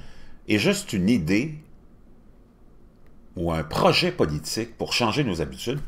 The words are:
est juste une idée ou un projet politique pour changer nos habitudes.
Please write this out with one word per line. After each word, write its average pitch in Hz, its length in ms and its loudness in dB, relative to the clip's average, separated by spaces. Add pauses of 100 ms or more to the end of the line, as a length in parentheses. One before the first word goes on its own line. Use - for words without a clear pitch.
(480)
est 104 100 4
juste 190 340 0
une 92 160 2
idée 117 500 2 (1800)
ou 85 160 0
un 80 140 0
projet 170 480 2
politique 117 680 -2
pour - 140 -4
changer 117 320 2
nos 87 180 -2
habitudes. 113 460 -6